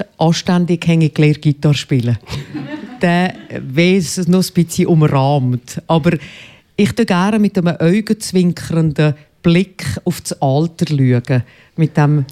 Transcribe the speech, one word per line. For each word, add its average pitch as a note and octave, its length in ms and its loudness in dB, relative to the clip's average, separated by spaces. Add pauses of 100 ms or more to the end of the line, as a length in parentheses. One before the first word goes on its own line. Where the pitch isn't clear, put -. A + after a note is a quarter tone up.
(180)
anständig E3+ 680 0
hänge, D#3+ 220 4
Gitarre D3+ 640 2
spiele. A#2+ 460 -2 (400)
<laughs> - 420 -14
Dann F3 320 0 (160)
wäre C#3+ 480 0
es F3 300 -4
noch F3+ 180 4
ein - 80 -12
bisschen E3+ 340 0
umrahmt. C#3 1000 0
Aber E3 260 0 (640)
ich G#3 120 2
schaue A#3 160 -2
gerne G3+ 340 0
mit G3+ 180 0
einem E3+ 180 0
augenzwinkernden E3 1400 0 (260)
Blick F3+ 420 0 (220)
auf - 160 -4
das - 200 -10
Alter D3+ 460 0
schauen, B2+ 560 0 (320)
mit D#3 220 -2
dem D3 340 2